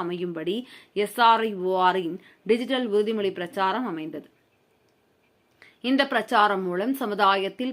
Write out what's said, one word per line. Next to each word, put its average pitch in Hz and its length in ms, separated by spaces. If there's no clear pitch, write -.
அமையும்படி 175 540
எஸ் 208 240
ஆர் 226 180
ஐ 208 60
ஓ 185 180
ஆரின் 180 320
டிஜிட்டல் 247 420
உறுதிமொழி 208 460
பிரச்சாரம் 190 540
அமைந்தது. 156 340
இந்த 269 200
பிரச்சாரம் 208 560
மூலம் 190 320
சமுதாயத்தில் 202 760